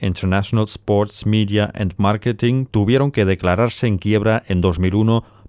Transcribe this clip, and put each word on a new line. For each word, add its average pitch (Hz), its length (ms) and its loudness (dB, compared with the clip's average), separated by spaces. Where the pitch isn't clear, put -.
International 98 640 0
Sports - 600 -2
Media 104 480 0
and 92 220 -4
Marketing 117 680 0
tuvieron 127 460 0
que 107 140 0
declararse 95 600 0
en 101 140 0
quiebra 107 480 0
en 92 120 0
dos 87 200 2
mil 90 160 0
uno 113 280 2